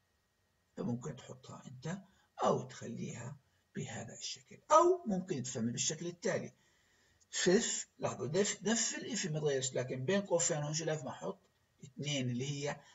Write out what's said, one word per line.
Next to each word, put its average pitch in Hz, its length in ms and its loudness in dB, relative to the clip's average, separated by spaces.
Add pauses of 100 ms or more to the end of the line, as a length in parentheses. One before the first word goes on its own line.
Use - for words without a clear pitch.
(760)
فممكن - 400 -4
تحطها - 500 -16
انت 185 320 -8 (460)
او 131 180 4
تخليها - 720 -10 (400)
بهذا 110 380 -8
الشكل، - 440 -12 (140)
او 349 340 8
ممكن 180 360 -2
تسمي 117 300 -2
بالشكل 160 340 -2
التالي، 175 460 -2 (760)
فيف، - 580 4 (100)
لاحظوا - 280 -4
دف، 190 360 2
دف 226 360 2
الإف 208 280 -4
ما 151 140 -2
تغيرش، 139 340 2
لكن 131 300 -2
بين 196 160 4
قوسين 170 360 2
هون 147 180 -2
شو 160 100 -2
لازم 147 240 -2
أحط؟ - 420 -8 (340)
اثنين 135 460 -2
اللي 127 200 -2
هي 143 300 -4 (140)